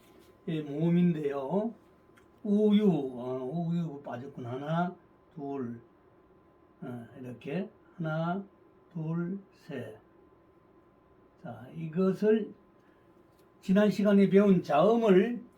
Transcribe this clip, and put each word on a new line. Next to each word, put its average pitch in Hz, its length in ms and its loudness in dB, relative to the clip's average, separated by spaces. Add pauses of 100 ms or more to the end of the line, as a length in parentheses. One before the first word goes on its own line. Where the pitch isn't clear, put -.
(480)
예, 160 140 -4
모음인데요. 156 1120 0 (680)
우유, 208 460 4
어, 131 540 -2
우유 165 600 -4
빠졌구나. 123 480 -12
하나, 160 440 -4 (400)
둘, 135 440 -10 (1000)
어, 120 260 -12 (120)
이렇게 131 500 -10 (280)
하나, 165 460 -4 (500)
둘, 170 460 -6 (280)
셋. 120 300 -12 (1500)
자, 117 320 -16
이것을 190 800 0 (1080)
지난 208 280 2
시간에 202 400 4
배운 190 340 6
자음을 214 800 4 (160)